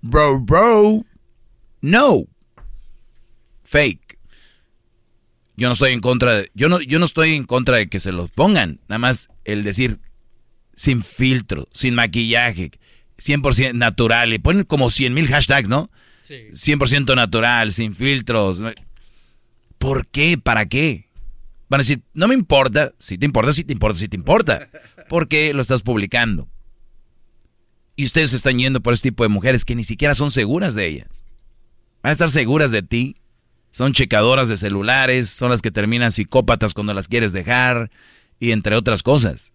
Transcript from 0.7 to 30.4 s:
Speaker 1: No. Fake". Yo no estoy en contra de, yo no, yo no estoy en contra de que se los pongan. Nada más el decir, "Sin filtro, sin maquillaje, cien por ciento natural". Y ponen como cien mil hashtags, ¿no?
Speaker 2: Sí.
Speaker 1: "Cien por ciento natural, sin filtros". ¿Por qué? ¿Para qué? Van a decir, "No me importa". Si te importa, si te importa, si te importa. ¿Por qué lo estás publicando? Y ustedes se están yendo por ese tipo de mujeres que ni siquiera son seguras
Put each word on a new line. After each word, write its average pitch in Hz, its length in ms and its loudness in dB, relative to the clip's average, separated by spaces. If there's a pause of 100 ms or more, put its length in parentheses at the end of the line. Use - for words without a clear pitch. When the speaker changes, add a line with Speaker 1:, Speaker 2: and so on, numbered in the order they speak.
Speaker 1:
No. 190 420 4 (1400)
Fake". - 540 -2 (1400)
Yo 104 120 -2
no 123 40 0
estoy 127 200 2
en 120 80 -4
contra 123 340 2
de, 98 180 -4
yo 135 140 0
no, 175 140 2
yo 143 180 -2
no 175 60 2
estoy 160 300 2
en 135 100 -6
contra 123 320 0
de 104 100 0
que 95 140 -6
se 92 100 -6
los 87 180 -6
pongan. 143 500 2 (100)
Nada 110 100 -6
más 123 300 -2 (160)
el 104 180 -4
decir, 104 360 -2 (760)
"Sin 120 280 0
filtro, 120 720 -2
sin 123 220 -2
maquillaje, 113 760 -2 (460)
cien 143 240 -2
por 135 140 2
ciento 127 220 0
natural". 117 560 0
Y 107 60 -2
ponen - 240 0
como 131 280 0
cien 123 220 0
mil 151 140 0
hashtags, 139 420 2
¿no? 147 200 -2 (340)
Speaker 2:
Sí. 120 300 -20
Speaker 1:
"Cien 147 260 0
por 135 100 2
ciento 135 260 2
natural, 117 580 2
sin 107 220 -6
filtros". 110 640 -2 (1160)
¿Por 131 300 -2
qué? 156 300 0
¿Para 113 280 0
qué? 131 400 -4 (640)
Van 139 100 4
a 139 40 2
decir, 127 180 0 (120)
"No 175 140 0
me 247 80 4
importa". 139 640 2
Si - 180 -10
te 110 80 0
importa, 139 280 2
si 165 100 -2
te 143 80 -8
importa, 107 260 0
si 101 120 -6
te 107 80 -8
importa. 160 520 0 (380)
¿Por 165 220 -2
qué 151 240 2
lo 139 80 -2
estás 123 220 0
publicando? 110 680 -2 (1500)
Y 139 80 -6
ustedes 135 280 0
se 131 40 0
están 127 240 0
yendo 131 220 0
por 120 120 0
ese 113 100 0
tipo 120 200 0
de 110 60 2
mujeres 113 340 0
que 127 120 -4
ni 113 100 -6
siquiera 143 300 0
son 143 160 0
seguras 135 440 -2